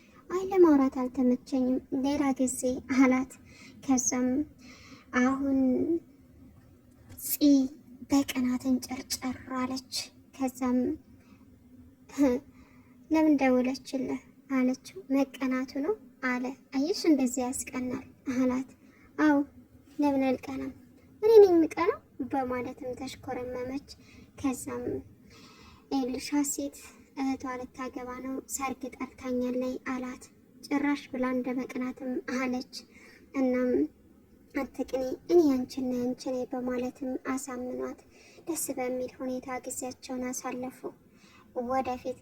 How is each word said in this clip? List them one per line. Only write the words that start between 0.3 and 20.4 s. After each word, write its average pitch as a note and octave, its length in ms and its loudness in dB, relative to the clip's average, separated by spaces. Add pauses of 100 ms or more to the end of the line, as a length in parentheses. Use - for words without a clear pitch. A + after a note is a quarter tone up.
"አይ F#4 160 -2
ለማውራት D#4+ 520 6
አልተመቸኝም፣ B3+ 720 0 (280)
ሌላ C#4+ 220 0 (120)
ጊዜ" B3+ 260 -2 (340)
አላት። C4 380 4 (500)
ከዛም B3+ 460 0 (880)
አሁን C4+ 400 2 (1600)
ፂ - 120 -8 (720)
በቅናት C4 600 0
እንጨርጨር C4 680 -4 (180)
አለች። C4 400 -6 (380)
ከዛም B3+ 460 -2 (2250)
"ለምን D#4 260 6
ደውለችልህ?" C4 840 0 (280)
አለችው። C4 480 -2 (100)
"መቀናቱ C4 720 -2
ነው" E4+ 140 0 (300)
አለ። B3 200 -2 (280)
"አየሽ D4 320 -2
እንደዚህ C4 360 2
ያስቀናል" B3+ 640 -6 (260)
አላት። B3+ 380 0 (500)
"አዎ፣ D4+ 180 6 (600)
ለምን C#4 260 2
አልቀናም? C4+ 480 -4 (500)